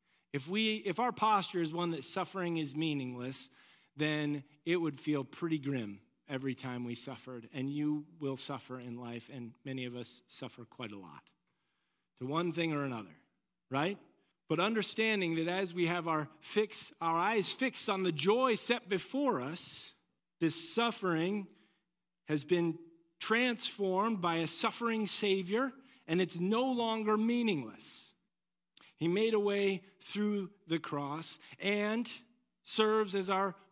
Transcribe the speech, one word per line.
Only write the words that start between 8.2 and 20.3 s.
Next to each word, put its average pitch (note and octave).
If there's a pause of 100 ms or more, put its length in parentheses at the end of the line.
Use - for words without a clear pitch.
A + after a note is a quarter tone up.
suffer B2+
in A#2+
life, A#2+
and A#2+ (100)
many C3
of A#2+
us -
suffer -
quite A2
a G2+
lot D#2+ (960)
to B2+
one D#3+
thing E3
or C#3+
another, G#2+ (560)
right? D#3+ (520)
But D#3
understanding G#3+
that E3
as F#3
we F3
have E3+
our D#3 (140)
fix, - (100)
our E3
eyes G3
fixed -
on F#3+
the F3+
joy G#3+
set A#3
before G#3+
us, - (480)